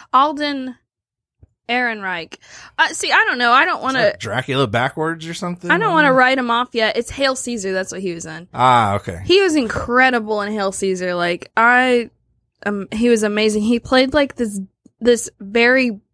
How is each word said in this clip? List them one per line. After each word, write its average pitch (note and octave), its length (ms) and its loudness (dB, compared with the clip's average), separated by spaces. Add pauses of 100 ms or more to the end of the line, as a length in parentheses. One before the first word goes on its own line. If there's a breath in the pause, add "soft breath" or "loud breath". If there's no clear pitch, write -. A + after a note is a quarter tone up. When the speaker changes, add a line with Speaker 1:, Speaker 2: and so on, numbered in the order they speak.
(120 loud breath)
Speaker 1:
Alden C#4 640 0 (920)
Ehrenreich. G#3+ 720 -6 (400 loud breath)
Uh, D#4 100 4
see, D#4+ 240 -6
I G#4+ 140 4
don't D4+ 120 -2
know. A#3+ 140 2
I C#4 120 6
don't F4 140 -2
Speaker 2:
Is - 40 -12
Speaker 1:
wanna C4 180 -2
Speaker 2:
that G#3+ 200 0
Dracula B2+ 460 -2
backwards D#3 600 -4
or E3 80 -10
something? F3+ 360 -6
Speaker 1:
I E4 80 2
don't G#4+ 140 0
wanna D4 200 4
write C4 260 4
him B3 120 -2
off A#3+ 220 -2
yet. A3 240 0
It's A#3 140 -4
Hail C4+ 260 -2
Caesar. G#3 360 -6
That's F#3 200 -4
what F#3 80 -10
he F3+ 140 -6
was E3 120 -14
in. E3 280 -16
Speaker 2:
Ah, A#2+ 420 4
okay. F2+ 280 -8
Speaker 1:
He F#4 180 4
was E4+ 120 2
incredible A#3+ 880 0
in G#3 100 -6
Hail G3 200 -2
Caesar. F#3 420 -2
Like, F3 420 -4
I, B3 540 4 (540)
um, G3+ 280 -6
he A3+ 160 0
was A3+ 140 4
amazing. G#3+ 400 0
He A#3 180 2
played, C4 340 2
like, C#4+ 220 2
this, G#3 240 -4 (400)
this A#3 280 2 (120)
very A#3 580 0 (160)